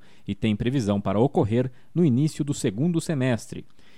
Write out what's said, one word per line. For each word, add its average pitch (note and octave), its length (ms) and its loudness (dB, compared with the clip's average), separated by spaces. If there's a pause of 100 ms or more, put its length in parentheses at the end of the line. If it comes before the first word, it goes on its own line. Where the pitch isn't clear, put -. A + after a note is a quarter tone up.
(260)
e G2+ 80 -4
tem G#2+ 220 2
previsão A2 440 2
para G2 200 0
ocorrer B2+ 500 2 (240)
no E3+ 100 4
início D3 400 2
do C#3+ 80 -2
segundo C#3+ 480 0
semestre. C3 640 -2 (340)